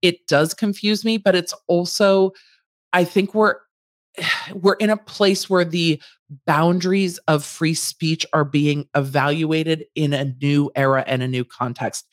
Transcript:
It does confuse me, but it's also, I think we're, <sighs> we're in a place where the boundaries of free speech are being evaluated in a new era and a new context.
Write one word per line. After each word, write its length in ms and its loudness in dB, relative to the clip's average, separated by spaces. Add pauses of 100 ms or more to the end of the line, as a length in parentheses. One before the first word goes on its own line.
It 280 0
does 260 2
confuse 500 -2
me, 140 0
but 160 2
it's 180 -2 (140)
also, 640 2 (600)
I 120 4
think 300 -2
we're, 220 2 (600)
<sighs> 380 -6
we're 200 2
in 160 0
a 60 2
place 540 -2
where 140 4
the 360 -2 (460)
boundaries 800 2
of 180 2
free 300 -2
speech 580 -4
are 120 2
being 500 -2
evaluated 920 -2 (100)
in 160 0
a 140 -2 (140)
new 360 2
era 280 2
and 160 -2
a 80 -4
new 160 -4
context. 680 -8